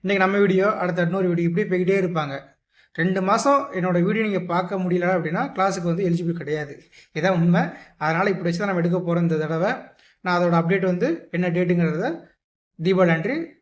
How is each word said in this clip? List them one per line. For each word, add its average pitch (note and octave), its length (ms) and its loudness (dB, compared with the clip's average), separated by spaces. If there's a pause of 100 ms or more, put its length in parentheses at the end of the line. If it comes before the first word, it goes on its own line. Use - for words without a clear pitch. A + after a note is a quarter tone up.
இன்னைக்கு F#3+ 240 0
நம்ம G3 120 0
வீடியோ, G3+ 400 2
அடுத்த F3+ 240 -2
இன்னொரு F#3 260 0
வீடியோ, E3+ 220 0
இப்படியே F#3+ 200 0
போய்கிட்டே F#3 340 2
இருப்பாங்க. D3+ 560 -6 (360)
ரெண்டு F#3 260 0
மாசம் C#4 500 2
என்னோட F3 320 0
வீடியோ G#3+ 220 0
நீங்க G3 140 -2
பார்க்க F3+ 380 -2
முடியல F3 280 0 (120)
அப்படின்னா E3 260 -2 (100)
கிளாஸுக்கு F#3 380 0
வந்து F3+ 180 0
எலிஜிபிள் E3+ 320 -2
கிடையாது. C#3+ 320 -6 (400)
இதான் F3 280 0
உண்மை. F3 200 4 (360)
அதனால E3 320 0
இப்படி E3 140 -2
வச்சு E3+ 160 -2
தான் G3+ 80 -2
நம்ம F3+ 160 0
எடுக்க F3 160 0
போறோம் E3+ 220 0
இந்த E3 160 0
தடவை. D#3+ 340 -2 (500)
நான் F3 200 0
அதோட E3+ 200 2
அப்டேட் F#3 240 0
வந்து G3+ 460 -2
என்ன F3 180 0
டேட்டுங்கிறத F3 600 0 (720)
தீபாவளி F3+ 300 4
அன்று E3 260 0 (260)